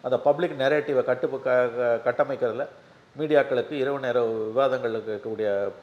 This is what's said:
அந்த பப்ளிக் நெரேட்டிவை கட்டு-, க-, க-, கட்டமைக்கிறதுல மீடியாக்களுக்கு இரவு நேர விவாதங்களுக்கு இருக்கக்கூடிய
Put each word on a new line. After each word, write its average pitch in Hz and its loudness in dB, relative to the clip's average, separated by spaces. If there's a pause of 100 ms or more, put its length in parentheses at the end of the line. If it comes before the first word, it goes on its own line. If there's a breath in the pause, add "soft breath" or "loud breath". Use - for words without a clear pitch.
அந்த 123 0
பப்ளிக் 147 2
நெரேட்டிவை 143 2
கட்டு-, 131 -2
க-, 127 4
க-, 120 0
கட்டமைக்கிறதுல 127 -2 (500 loud breath)
மீடியாக்களுக்கு 139 2
இரவு 139 -2
நேர 123 0
விவாதங்களுக்கு 113 -2
இருக்கக்கூடிய 101 -2 (120)